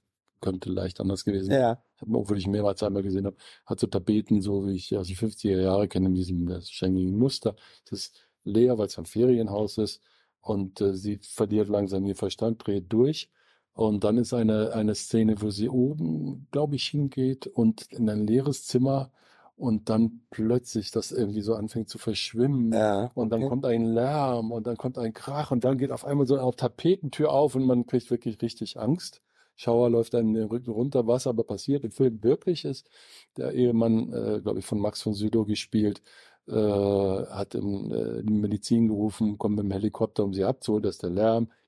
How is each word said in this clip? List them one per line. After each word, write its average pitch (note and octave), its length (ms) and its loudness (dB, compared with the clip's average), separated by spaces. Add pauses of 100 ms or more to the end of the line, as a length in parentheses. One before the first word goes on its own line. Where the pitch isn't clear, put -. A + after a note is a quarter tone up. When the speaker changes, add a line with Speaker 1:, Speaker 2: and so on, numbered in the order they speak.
(400)
Speaker 1:
könnte F#2 300 -4
leicht F#2 300 -4
anders G2 240 0
gewesen F#2+ 280 0
sein. C3+ 80 6
Speaker 2:
Ja. A#2+ 220 2 (120)
Speaker 1:
Ich - 80 -20
hab, A2+ 100 -8
obwohl G#2 240 2
ich F#2+ 120 -2
mehrmals G2+ 340 0
einmal G2+ 220 0
gesehen G2 220 0
hab, G2 100 -6 (280)
hat - 140 -6
so - 80 0
Tapeten, G#2 560 2
so G2+ 240 -2
wie G2 80 0
ich F#2 220 -4
aus F#2+ 100 -4
den F#2 100 -8
fünfziger G#2 440 0
Jahre F#2+ 260 4
kenne, F#2+ 220 2
in F#2 60 2
diesem, F2+ 340 -2
das F2 200 -6
schwängigen F#2 480 0
Muster. A#2 380 0 (340)
Das - 120 -8
ist - 140 -14 (280)
leer, A#2 340 2
weil's G#2 220 -4
ein E2 80 -12
Ferienhaus G#2+ 720 0
ist. G#2+ 240 -4 (380)
Und, G2 400 -4
äh, G2 160 2
sie G2+ 260 -6
verliert G#2 460 0
langsam G2 360 0
ihren G2 120 -2
Verstand, A2 500 -4
dreht G2 260 -4
durch. B2+ 380 2 (460)
Und G#2+ 280 0
dann A2 140 4
ist A#2 140 0
eine, A2 400 2
eine G#2+ 220 0
Szene, A2 480 2
wo G#2+ 80 -2
sie G2+ 180 -2
oben, C#3+ 840 -2
glaub C#3+ 220 0
ich, - 120 -4
hingeht C3+ 640 -2
und - 420 2
in A2+ 180 0
ein G#2+ 160 -2
leeres C3 420 0
Zimmer C3+ 440 0 (460)
und A2 340 -2
dann A2+ 300 2 (100)
plötzlich A2 600 -2
das - 180 -4
irgendwie G#2+ 300 -2
so A2 160 -2
anfängt G#2+ 320 -6
zu - 100 -14
verschwimmen. A#2 720 0
Speaker 2:
Ja, G#2+ 420 2
Speaker 1:
Und A2+ 160 -2
dann A2+ 100 0
Speaker 2:
okay. C3 80 0
Speaker 1:
kommt C3+ 180 -2
ein A#2 180 2
Lärm A#2+ 680 0
und A2+ 160 -6
dann A#2 80 -4
kommt B2+ 200 -6
ein A2+ 160 -4
Krach D3 380 -8
und B2 140 2
dann C3 120 2
geht C3 140 -2
auf - 140 -8
einmal C#3+ 200 2
so C#3 140 4
eine B2+ 160 0
Tapetentür D3+ 800 0
auf C3+ 240 4
und C3 100 2
man B2 200 4
kriegt - 260 -2
wirklich A#2 300 -2
richtig - 360 -6
Angst. B2+ 440 -4 (340)
Schauer A#2+ 340 4
läuft A#2 240 2
einem A2 200 2
den A2 120 0
Rücken A#2+ 240 -6
runter, A#2+ 380 0
was A#2+ 180 2
aber A#2 160 0
passiert C#3 400 -4
im A2+ 80 -6
Film A#2 320 0
wirklich D#3 420 0
ist, C#3 240 -10 (480)
der B2+ 180 -4
Ehemann, A2+ 580 4
äh, G#2+ 280 -2
glaub G#2 160 -4
ich, G2 100 -8
von G#2+ 120 -2
Max G#2 240 -4
von G#2+ 120 -2
Sydow G#2+ 320 0
gespielt, G#2 540 0 (460)
äh, A2+ 60 -14
hat G2+ 1040 0
im, G2+ 360 -4
äh, A1+ 300 -4
die G#2+ 120 0
Medizin G#2 520 2
gerufen, G#2+ 520 0
kommt G#2 180 0
mit G#2 80 -2
dem G2 80 -2
Helikopter, G#2 520 -2
um G2 100 -2
sie F#2+ 100 0
abzuholen, G#2+ 380 0
dass G2+ 160 -2
der F2+ 120 -4
Lärm, A2+ 400 2 (180)